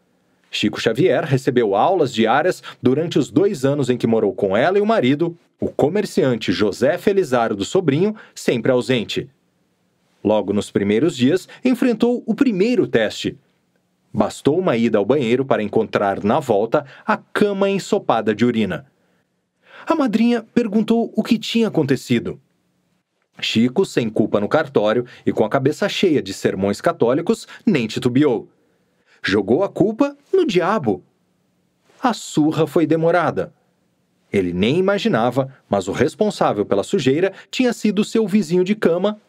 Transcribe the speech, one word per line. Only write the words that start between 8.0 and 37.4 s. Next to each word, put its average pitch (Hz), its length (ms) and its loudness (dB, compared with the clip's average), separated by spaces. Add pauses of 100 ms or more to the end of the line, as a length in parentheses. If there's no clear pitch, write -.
sempre 131 360 -2
ausente. 120 580 -2 (920)
Logo 101 300 0
nos 101 180 -2
primeiros 110 460 0
dias, 135 320 2 (160)
enfrentou 240 600 2
o 220 80 -2
primeiro 226 520 2
teste. - 500 -2 (760)
Bastou 113 460 0
uma 175 180 0
ida 113 220 2
ao 101 60 2
banheiro 127 400 0
para 113 180 -2
encontrar, 101 600 -2
na 113 160 2
volta, 120 480 0 (180)
a 220 120 0
cama 196 520 0
ensopada 127 640 0
de 104 120 0
urina. 110 420 -2 (1000)
A 320 100 0
madrinha 233 580 0
perguntou 226 640 0
o 214 60 -2
que - 140 2
tinha 226 300 0
acontecido. 131 720 -2 (1000)
Chico, 127 440 0
sem 123 240 -4
culpa 107 300 -2
no 101 100 -2
cartório 120 560 0 (220)
e 127 60 0
com 113 120 0
a 104 40 -2
cabeça 143 400 0
cheia 160 340 0
de 95 100 -10
sermões 101 480 -2
católicos, 170 680 0 (180)
nem 131 220 2
titubeou. 123 600 0 (720)
Jogou 104 440 0
a 190 40 -4
culpa 220 480 0 (160)
no 370 140 4
diabo. 170 560 0 (960)
A 240 120 0
surra 156 540 0
foi 160 200 0
demorada. 160 680 0 (800)
Ele 90 200 0
nem 110 260 2
imaginava, 139 760 0 (160)
mas 101 200 0
o 95 40 -4
responsável 139 720 0
pela - 200 0
sujeira 170 480 0 (180)